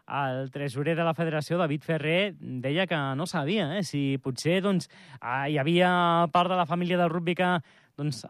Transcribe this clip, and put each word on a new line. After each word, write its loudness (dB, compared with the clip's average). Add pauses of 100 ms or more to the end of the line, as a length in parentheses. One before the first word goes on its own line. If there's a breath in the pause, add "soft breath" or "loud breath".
el -4
tresorer -2
de 0
la 0
federació, -2
David 0
Ferrer, 0
deia -2
que 0 (160)
no -2
sabia, -2
eh, -2
si -2
potser, 0
doncs, 0 (300 loud breath)
ah, -4
hi 0
havia 4
part 4
de 2
la 2
família 0
del 4
rugby -2
que, 2 (380 soft breath)
doncs, -4